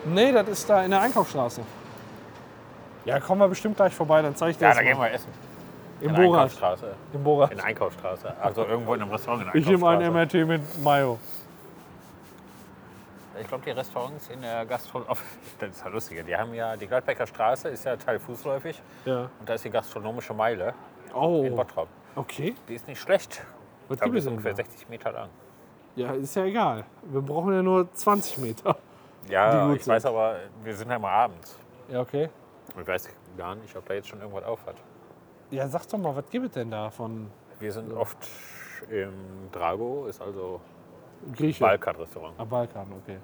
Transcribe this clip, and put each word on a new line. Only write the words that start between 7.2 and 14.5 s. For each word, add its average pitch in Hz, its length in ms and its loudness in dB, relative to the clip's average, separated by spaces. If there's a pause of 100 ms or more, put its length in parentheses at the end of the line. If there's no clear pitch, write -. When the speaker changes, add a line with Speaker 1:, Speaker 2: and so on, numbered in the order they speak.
Speaker 1:
Borat. 143 280 6
Speaker 2:
In 104 60 -8
der 95 80 -4
Einkaufsstraße. 92 760 -4
Also 104 240 0
irgendwo 117 280 0
in 110 80 -2
einem 101 100 -6
Restaurant 113 320 -2
in - 80 -6
der - 20 -6
Speaker 1:
Ich 156 120 4
nehme 180 220 6
einen 170 140 6
Speaker 2:
Einkaufsstraße. 170 400 4
Speaker 1:
M 160 80 2
R 165 80 2
T - 20 0 (140)
mit 151 100 -6
Mayo. 139 340 4 (2250)
Speaker 2:
Ich 110 60 -10
glaub, 131 180 -8
die 147 60 -4
Restaurants 131 580 -8
in 127 140 -14
der 117 240 -4